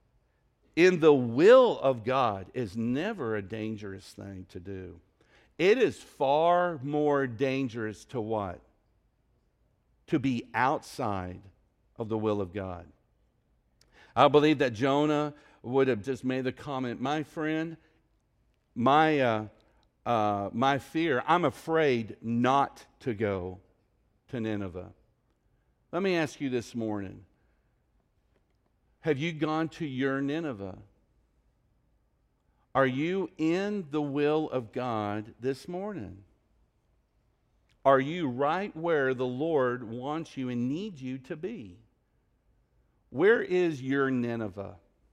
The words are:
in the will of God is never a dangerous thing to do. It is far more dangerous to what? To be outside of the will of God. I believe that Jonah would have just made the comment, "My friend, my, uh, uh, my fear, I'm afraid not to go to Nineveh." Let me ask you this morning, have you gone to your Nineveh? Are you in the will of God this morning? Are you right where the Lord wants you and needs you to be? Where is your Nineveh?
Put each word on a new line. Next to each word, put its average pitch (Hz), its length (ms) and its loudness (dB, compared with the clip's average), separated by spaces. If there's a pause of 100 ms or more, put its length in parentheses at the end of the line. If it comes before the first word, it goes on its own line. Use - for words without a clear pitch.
(760)
in 175 240 6
the 156 120 10
will 156 640 8
of 123 260 0
God 117 480 0
is 113 240 -6
never 127 580 -2
a 104 60 -4
dangerous 104 720 -10
thing 98 360 -14
to 90 120 -14
do. 90 400 -14 (560)
It 196 200 4
is 185 200 2
far 165 840 0
more 143 440 2
dangerous 120 800 -4
to 127 160 -6
what? 107 400 -4 (1400)
To 160 140 0
be 123 340 -2
outside 110 880 -2 (560)
of 117 100 -8
the 110 100 -2
will 107 220 0
of 90 140 -6
God. 92 320 -8 (1300)
I 135 140 8
believe 147 300 4
that 135 120 2
Jonah 147 640 0 (300)
would 131 260 2
have 107 140 0
just 127 200 -6
made 131 220 -2
the 127 80 -4
comment, 127 480 -6
"My 147 220 -4
friend, 160 520 -6 (1000)
my, 147 460 6
uh, 110 280 2 (580)
uh, 104 480 0
my 135 240 2
fear, 156 500 -2
I'm 175 160 4
afraid 135 800 0
not 123 640 2 (160)
to 120 120 -4
go 95 460 -4 (720)
to 123 100 -8
Nineveh." 95 540 -6 (960)
Let 175 140 -2
me 185 140 2
ask 156 240 -4
you 139 80 -2
this 123 260 -4
morning, 101 480 -6 (1800)
have 151 180 0
you 165 140 -2
gone 156 380 -2
to - 160 -8
your 135 340 -2
Nineveh? 139 580 -6 (2000)
Are 135 100 4
you 160 520 -2
in 185 520 -2
the 151 120 -2
will 147 480 0
of 120 240 -6
God 107 640 -4
this 135 260 -6
morning? 165 600 -10 (1600)
Are 135 160 6
you 156 260 -4
right 147 480 -2
where 156 380 0
the 127 120 -2
Lord 127 600 0
wants 135 500 -8
you 131 140 -6
and 123 180 -2
needs 165 340 -6
you 131 180 -10
to 160 180 -12
be? 151 420 -12 (1300)
Where 196 320 4
is 180 400 0
your 135 300 0
Nineveh? 110 640 -4 (380)